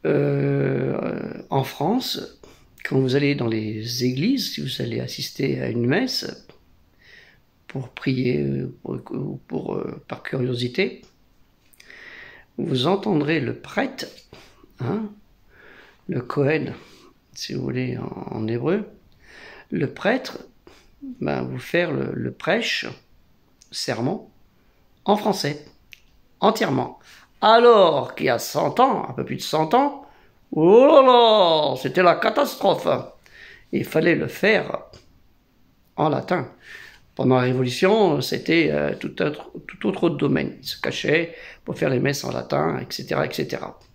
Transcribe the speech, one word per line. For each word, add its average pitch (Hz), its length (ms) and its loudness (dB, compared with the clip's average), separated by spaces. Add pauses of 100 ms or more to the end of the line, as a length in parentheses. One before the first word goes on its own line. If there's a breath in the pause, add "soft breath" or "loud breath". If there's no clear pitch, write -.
Euh, 139 1400 0
en 139 160 0
France, - 720 -4 (460 loud breath)
quand 135 160 0
vous 131 160 2
allez 143 180 2
dans 127 120 -4
les 113 580 -4
églises, 165 480 0
si - 80 -8
vous 135 220 -6
allez 120 180 -4
assister 131 640 -4
à 127 80 -4
une 117 160 -2
messe, 220 600 -2 (1200 soft breath)
pour 135 200 -10
prier, 131 540 -2
euh, 139 400 -4
pour, - 680 -8
pour, - 280 -6
euh, - 300 -8
par - 160 -12
curiosité, 123 800 -4 (1600 loud breath)
vous 131 280 -2
entendrez 165 540 0
le 120 160 -4
prêtre, - 480 -6 (760 loud breath)
hein, 202 300 -4 (1000 soft breath)
le 131 140 -4
Kohen, 147 540 -2 (580 loud breath)
si - 220 -10
vous - 80 -4
voulez, 127 340 -4
en, - 340 -10
en 110 160 -6
hébreu, 139 380 -2 (840 loud breath)
le 151 200 -2
prêtre, - 480 -2 (800 soft breath)
ben, 139 240 -2
vous 127 140 -8
faire 165 340 -2
le, 135 220 -4
le 120 160 -4
prêche, - 560 -4 (840)
sermon, 131 580 -4 (800)
en 202 100 4
français, 170 480 -4 (760)
entièrement. 165 580 0 (420 soft breath)
Alors 208 720 6
qu'il - 120 -2
y 135 40 4
a 120 80 2
cent 147 420 -2
ans, 247 260 4
un - 60 -12
peu - 120 -4
plus - 120 -6
de - 60 -10
cent 156 320 0
ans, 285 320 2 (460 loud breath)
oh 196 340 8
là 294 160 10
là, 208 760 6
c'était - 260 0
la 170 120 8
catastrophe. 208 720 0 (840 loud breath)
Il - 120 -2
fallait 160 300 2
le 151 140 -2
faire - 500 0 (1200)
en 151 120 0
latin. 135 420 -2 (640 loud breath)
Pendant 127 220 4
la 127 60 4
Révolution, 139 800 2
c'était, 160 480 0
euh, 147 280 0
tout 143 220 -8
autre, - 320 -4 (140)
tout - 200 -8
autre 190 220 0
domaine. 139 540 -2
Ils - 40 -14
se - 140 -10
cachaient 165 540 -2 (320 loud breath)
pour - 100 -8
faire 156 140 0
les 127 100 2
messes 143 240 -2
en 127 80 -6
latin, 151 460 -2
et - 100 -8
cetera, - 380 -2
et - 60 -8
cetera. - 460 -6 (160)